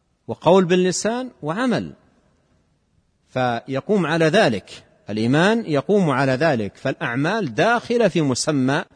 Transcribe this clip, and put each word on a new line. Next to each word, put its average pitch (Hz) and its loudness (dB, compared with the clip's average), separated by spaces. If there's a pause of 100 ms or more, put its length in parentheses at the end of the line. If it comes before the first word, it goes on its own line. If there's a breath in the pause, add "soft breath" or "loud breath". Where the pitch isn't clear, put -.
(280)
وقول 175 4
باللسان، 185 -2 (100)
وعمل، 156 -4 (1300)
فيقوم 131 -2
على 160 2
ذلك، 151 0 (260)
الإيمان 151 2
يقوم 170 0
على 135 0
ذلك، 127 -2
فالأعمال 143 -4
داخلة 226 0
في 165 0
مسمى 139 0 (120)